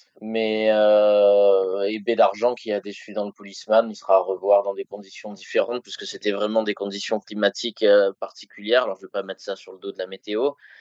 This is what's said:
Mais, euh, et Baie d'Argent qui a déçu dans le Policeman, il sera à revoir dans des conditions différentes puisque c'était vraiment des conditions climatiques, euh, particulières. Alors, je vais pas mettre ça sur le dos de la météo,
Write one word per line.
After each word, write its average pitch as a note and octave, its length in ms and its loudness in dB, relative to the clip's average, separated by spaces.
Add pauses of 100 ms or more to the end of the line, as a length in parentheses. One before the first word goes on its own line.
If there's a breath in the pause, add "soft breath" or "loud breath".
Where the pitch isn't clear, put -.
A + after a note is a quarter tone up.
(220 soft breath)
Mais, A2 500 -2
euh, G2+ 1120 4
et G#2+ 160 -2
Baie A2 160 -2
d'Argent G#2+ 380 2
qui A2+ 180 -8
a G2+ 80 -2
déçu G2+ 340 -14
dans G#2 120 -4
le G2+ 60 -10
Policeman, G#2+ 580 -2
il G#2 60 -14
sera F#2+ 200 0
à F#2+ 40 6
revoir F#2+ 440 2
dans G2 100 -4
des G2 120 -10
conditions G#2 480 -14
différentes A2+ 500 -4
puisque G2+ 220 -16
c'était G2+ 260 -6
vraiment G#2 320 -2
des G#2 100 -4
conditions G2+ 460 -6
climatiques, G#2 640 -4
euh, G2+ 360 4
particulières. G#2+ 640 -4
Alors, G2 140 -6
je F#2+ 80 -18
vais F#2 60 -20
pas G2 120 -6
mettre F#2+ 180 -14
ça G2 140 -10
sur - 180 -18
le F#2 60 -20
dos G2 120 -10
de - 60 -14
la F#2 100 -8
météo, G#2 440 -6 (300 loud breath)